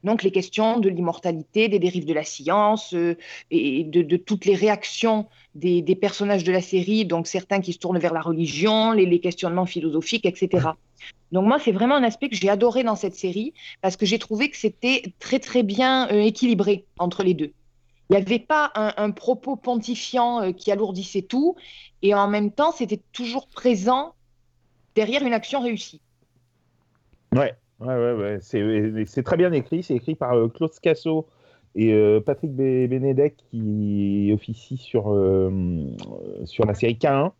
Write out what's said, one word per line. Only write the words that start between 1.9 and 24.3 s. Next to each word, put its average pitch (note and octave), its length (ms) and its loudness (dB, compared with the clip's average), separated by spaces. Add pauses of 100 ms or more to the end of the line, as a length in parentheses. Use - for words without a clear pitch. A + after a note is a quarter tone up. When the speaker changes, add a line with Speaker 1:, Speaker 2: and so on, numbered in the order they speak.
Speaker 1:
de E3 80 -2
la D#3 100 -2
science, G#3 720 0
euh, E3+ 200 0 (360)
et C#3+ 320 0
de, D#3+ 180 0
de E3 160 0
toutes G3+ 280 -4
les G3 100 4
réactions G#3+ 720 0 (260)
des, F3 300 0
des F3 120 2
personnages G3+ 500 0
de F#3 80 2
la F#3 80 2
série, F#3+ 440 0
donc E3+ 220 -2
certains G3 320 -2
qui F3+ 140 -6
se - 60 -10
tournent F3+ 200 -2
vers E3 140 0
la D#3+ 80 -2
religion, E3+ 720 0
les, G3+ 120 4
les F3 140 2
questionnements F3+ 480 -2
philosophiques, E3 580 -4
et F3+ 80 2
cetera. E3+ 440 0 (540)
Donc F#3 140 2
moi, C4 140 4
c'est C4 120 0
vraiment A#3+ 240 2
un C4+ 80 4
aspect A#3 260 -2
que A3+ 60 -6
j'ai F#3+ 140 0
adoré A3+ 340 2
dans A3 120 0
cette F#3+ 180 -6
série, G3+ 400 -6 (280)
parce F#3 160 -2
que G#3+ 80 0
j'ai F#3+ 140 2
trouvé A#3+ 300 -4
que - 80 -14
c'était A#3+ 600 -2
très, - 180 -2
très B3 260 0
bien, B3+ 480 2
euh, G#3 100 4
équilibré G#3 640 2 (120)
entre F3+ 260 -4
les F#3 120 4
deux. D3+ 160 -6 (580)
Il F#3+ 60 6
n'y - 20 6
avait G3+ 220 0
pas D4+ 360 0
un, G#3+ 220 -2
un G#3 140 0
propos B3+ 440 -4
pontifiant, A#3+ 840 -2
euh, F#3 120 -2
qui F#3 180 -4
alourdissait G3 500 -4
tout, C#4+ 340 0 (460)
et G3+ 140 4
en G3+ 120 2
même G#3 240 0
temps, D4+ 200 2
c'était G#3+ 300 -4 (100)
toujours B3 360 -8
présent B3+ 680 0 (840)